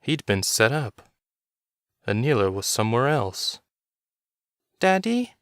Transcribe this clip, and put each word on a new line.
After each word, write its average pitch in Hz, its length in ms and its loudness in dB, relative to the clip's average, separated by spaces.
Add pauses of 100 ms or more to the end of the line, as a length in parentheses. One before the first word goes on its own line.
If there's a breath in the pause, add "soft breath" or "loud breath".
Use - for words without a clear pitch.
He'd 151 240 -4
been 98 160 0
set 113 300 2
up. 139 300 -6 (1040)
Anila 104 460 2
was 95 140 -6
somewhere 113 420 0
else. 127 520 -2 (1200)
Daddy? 220 600 0